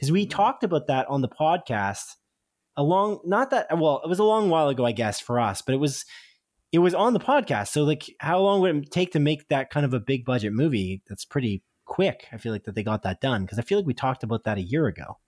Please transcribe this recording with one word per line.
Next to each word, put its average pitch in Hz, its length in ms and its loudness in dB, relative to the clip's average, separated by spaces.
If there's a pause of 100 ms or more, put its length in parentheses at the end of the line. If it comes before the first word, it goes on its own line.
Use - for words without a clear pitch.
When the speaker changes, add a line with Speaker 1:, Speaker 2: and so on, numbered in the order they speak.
Speaker 1:
'Cause 139 100 0
we 196 160 2
Speaker 2:
Mm. 202 40 -6
Speaker 1:
talked 233 340 0
about 165 220 -2
that 131 220 0
on 139 120 -2
the 127 80 0
podcast 131 760 -2 (720)
a 143 80 -2
long, 190 400 0
not 214 260 0
that, 170 280 0
well, 151 240 2
it 165 60 -6
was 180 120 0
a 214 40 4
long 214 240 4
while 160 200 4
ago, 127 180 0
I 117 60 2
guess, 107 280 -2
for 120 200 -2
us, 104 200 -2
but 127 140 -2
it 135 40 2
was, 139 280 -2 (680)
it 165 60 4
was 175 160 4
on 214 180 2
the 208 80 4
podcast. 151 480 0
So, 151 140 0
like, 147 220 0 (160)
how 165 180 0
long 196 220 4
would 185 140 4
it 147 180 -4
take 180 200 -2
to 165 80 2
make 147 280 0
that 135 220 0
kind 147 140 0
of 127 80 0
a 123 80 0
big 123 240 -2
budget 107 300 0
movie? 107 540 0
That's - 180 -12
pretty 113 360 -2 (220)
quick. - 480 -2
I 113 60 -12
feel 117 140 -6
like 104 120 -8
that 98 120 -10
they 107 80 -2
got 107 180 -2
that 95 180 -4
done 113 260 -2
'cause - 120 -8
I 120 40 0
feel 202 140 0
like 196 120 0
we 127 40 0
talked - 300 -4
about 113 220 -4
that 107 120 -2
a 98 60 -4
year 135 240 0
ago. - 420 -8